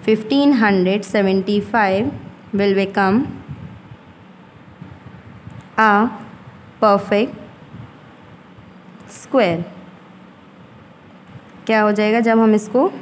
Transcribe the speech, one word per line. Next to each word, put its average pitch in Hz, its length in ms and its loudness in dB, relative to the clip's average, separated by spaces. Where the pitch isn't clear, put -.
fifteen 277 460 2
hundred 202 500 2
seventy-five 202 1080 0
will 202 220 0
become 196 460 0
a 214 320 4
perfect 202 500 2
square। 175 480 0
क्या 220 160 4
हो 208 100 2
जाएगा, 214 280 0
जब 226 180 2
हम 220 160 4
इसको 247 360 0